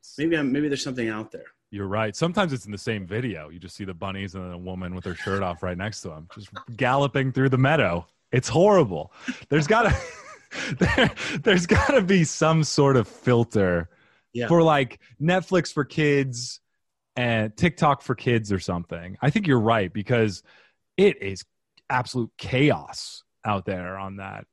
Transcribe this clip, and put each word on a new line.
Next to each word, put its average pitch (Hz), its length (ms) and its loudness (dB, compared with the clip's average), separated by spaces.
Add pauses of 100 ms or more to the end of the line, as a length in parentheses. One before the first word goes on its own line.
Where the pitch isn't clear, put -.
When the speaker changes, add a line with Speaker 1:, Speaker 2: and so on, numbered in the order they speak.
(180)
Speaker 1:
maybe 165 180 0
I'm, 143 160 0
maybe 147 180 0
there's 139 140 -4
something 127 240 -4
out 110 240 -8
there. - 140 -16 (260)
Speaker 2:
You're 98 160 -6
right. 107 280 -2
Sometimes 175 380 -2
it's 117 140 -8
in 104 40 -12
the 101 60 -8
same 104 300 -6
video. 95 420 -6
You 82 80 -18
just 87 180 -16
see 104 80 -10
the 92 120 -10
bunnies 98 400 -8
and 92 80 -10
then 90 80 -10
a 87 80 -12
woman 92 340 -8
with 90 120 -10
her 90 100 -6
shirt 98 260 -4
off 90 220 -4
right 90 120 -4
next 101 260 -8
to 85 120 -12
'em, 80 220 -18
just 107 140 -18 (260)
galloping 131 560 0
through 135 180 2
the 127 80 2
meadow. 127 480 2 (260)
It's 127 160 0
horrible. 156 640 4 (380)
There's 170 160 2
gotta, 214 320 4 (440)
<laughs> - 380 -10
there, - 320 4 (300)
there's 180 240 4
gotta 269 380 4
be 175 220 4
some 160 380 2
sort 139 320 4
of 117 120 4
filter 95 840 2 (440)
Speaker 1:
Yeah. 120 160 -4
Speaker 2:
for, 170 120 6
like, 147 380 2 (200)
Netflix 175 540 0
for 151 100 -2
kids 135 760 -2 (560)
and 113 420 -2
TikTok 156 460 2
for 131 100 -4
kids 113 380 0
or 95 80 0
something. 87 600 -8
I 147 120 2
think 208 160 -2
you're 131 120 4
right, 110 320 2
because 107 520 0 (520)
it 190 280 2
is 95 200 -8 (460)
absolute 127 480 -2
chaos - 840 -2 (200)
out 101 220 -2
there 92 320 -8
on 98 200 -12
that. 98 360 -14